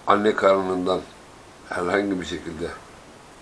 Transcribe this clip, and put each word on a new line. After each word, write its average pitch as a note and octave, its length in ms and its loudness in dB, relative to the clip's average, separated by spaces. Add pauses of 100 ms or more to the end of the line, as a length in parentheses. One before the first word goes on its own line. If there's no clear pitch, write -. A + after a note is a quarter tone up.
anne G#2 280 4
karnından F#2 680 2 (680)
herhangi F#2+ 520 0
bir E2 40 -8
şekilde D#2+ 420 -8 (760)